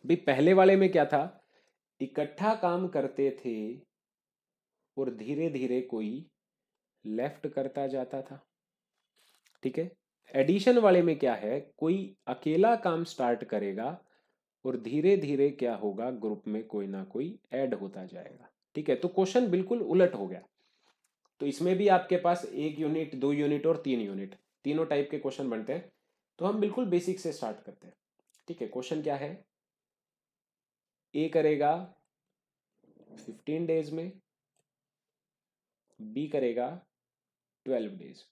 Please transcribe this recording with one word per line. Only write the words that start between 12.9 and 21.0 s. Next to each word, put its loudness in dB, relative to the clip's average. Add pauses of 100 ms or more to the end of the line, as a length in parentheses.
स्टार्ट -2
करेगा -4 (680)
और -2
धीरे 4
धीरे 2
क्या -2
होगा, -4
ग्रुप -6
में -4
कोई -6
ना -8
कोई -6 (160)
ऐड -2
होता -10
जाएगा। -18 (260)
ठीक -4
है, 2
तो -2
क्वेश्चन 2
बिल्कुल 0
उलट 4
हो -6
गया। -12 (1000)